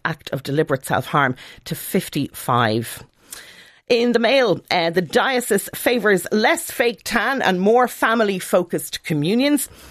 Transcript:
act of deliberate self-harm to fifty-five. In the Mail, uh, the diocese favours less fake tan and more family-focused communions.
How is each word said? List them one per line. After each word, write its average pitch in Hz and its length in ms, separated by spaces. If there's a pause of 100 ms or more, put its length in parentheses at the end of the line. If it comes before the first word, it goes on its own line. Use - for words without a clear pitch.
act - 240
of 143 120
deliberate 143 440
self-harm 131 500 (300)
to - 80
fifty-five. 120 1300 (840)
In 240 240
the 233 60
Mail, 233 400 (120)
uh, 165 180
the 170 140
diocese 240 720
favours 214 580
less 269 380
fake - 340
tan 240 380
and 180 180
more 226 260
family-focused 202 1160
communions. 233 680 (220)